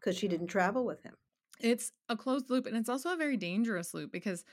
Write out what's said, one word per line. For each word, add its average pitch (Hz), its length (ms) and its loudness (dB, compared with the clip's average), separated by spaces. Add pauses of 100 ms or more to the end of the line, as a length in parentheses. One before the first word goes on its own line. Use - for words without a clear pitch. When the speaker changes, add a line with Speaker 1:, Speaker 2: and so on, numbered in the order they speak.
Speaker 1:
'cause 185 160 0
she 208 120 0
didn't 170 180 0
travel 202 380 2
with 160 180 -6
him? - 140 -18 (420)
Speaker 2:
It's 233 320 2 (180)
a 233 80 0
closed 262 320 0
loop, 254 160 2
and 214 120 -2
it's 233 120 0
also 277 240 -2
a 349 40 -2
very 294 200 2
dangerous 185 560 0
loop 156 180 -6
because 180 420 -4